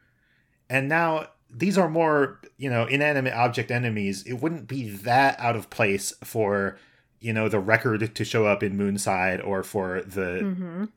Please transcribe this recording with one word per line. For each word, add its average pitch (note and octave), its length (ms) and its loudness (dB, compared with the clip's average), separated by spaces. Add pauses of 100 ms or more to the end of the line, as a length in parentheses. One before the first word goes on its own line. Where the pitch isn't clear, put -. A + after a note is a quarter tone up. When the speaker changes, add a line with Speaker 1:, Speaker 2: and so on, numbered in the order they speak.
(720)
Speaker 1:
And C3+ 180 0
now D#3+ 380 2 (220)
these F3 280 0
are F3+ 100 6
more, D#3 540 2 (160)
you C3+ 120 -4
know, A#2 180 2
inanimate C#3 460 2
object A#2+ 380 0
enemies. G#2+ 560 -2
It B2 60 -6
wouldn't C#3+ 340 -4
be C3+ 220 -6
that A#2+ 500 2
out A#2+ 160 0
of G#2 140 -8
place G2 420 0 (100)
for, G2+ 560 0 (440)
you A2+ 100 -4
know, A2 160 0
the G2+ 140 2
record G#2+ 540 2
to G#2+ 100 -4
show A2 200 2
up G2+ 160 4
in G2 160 -2
Moonside G2 680 0
or F#2+ 160 -2
for F#2 380 -4
the F#2 420 -4
Speaker 2:
Mm-hmm. F3+ 400 -4 (140)